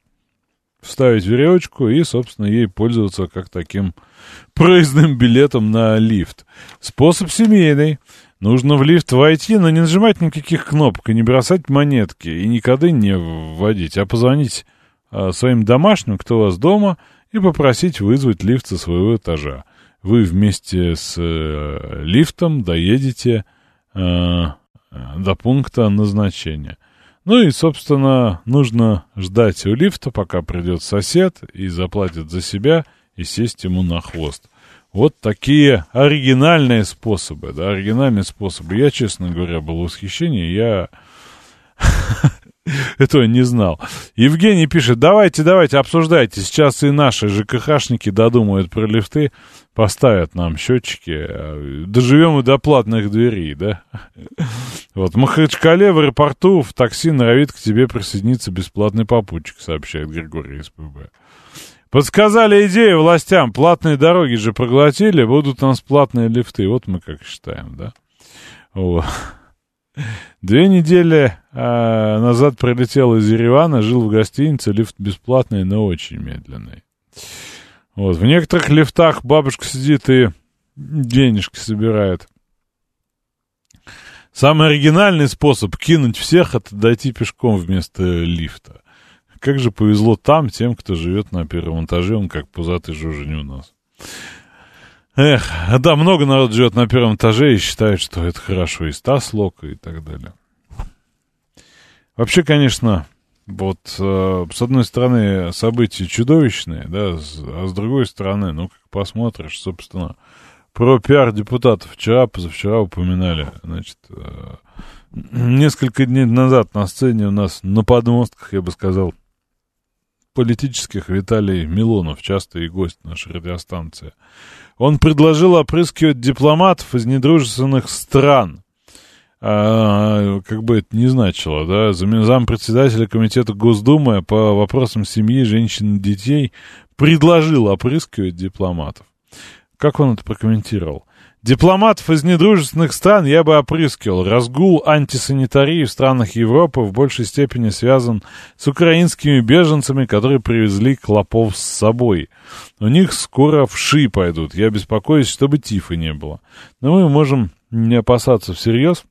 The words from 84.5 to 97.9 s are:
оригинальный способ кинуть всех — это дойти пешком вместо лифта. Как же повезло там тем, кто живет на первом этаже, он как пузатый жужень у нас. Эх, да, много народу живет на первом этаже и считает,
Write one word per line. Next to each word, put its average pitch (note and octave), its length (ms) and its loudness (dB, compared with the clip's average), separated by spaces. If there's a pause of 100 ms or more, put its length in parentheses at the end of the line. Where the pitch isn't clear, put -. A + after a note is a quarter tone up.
оригинальный D#3 580 2
способ A#2+ 500 -2
кинуть C#3+ 400 0
всех — F3 380 0
это G#2 200 -8
дойти A#2 360 0
пешком A2+ 460 -4
вместо F#2 460 -6
лифта. E2+ 800 -6 (580)
Как C#3 200 -2
же A#2+ 120 0
повезло G#2+ 440 2
там D3 340 0
тем, A#2+ 240 -4
кто - 220 -8
живет F2+ 360 -4
на E2+ 140 -6
первом E2 400 -8
этаже, F2 300 -4
он G2 140 -4
как D2 180 -10
пузатый E2+ 480 -8
жужень D2+ 400 -10
у D2+ 80 -10
нас. C2+ 300 -16 (1400)
Эх, C3+ 280 4 (360)
да, D#3 160 2
много D#3+ 300 2
народу C3+ 280 2
живет A#2 200 2
на A#2+ 140 2
первом A#2 280 2
этаже A#2+ 380 2
и G#2 40 4
считает, G#2 420 -2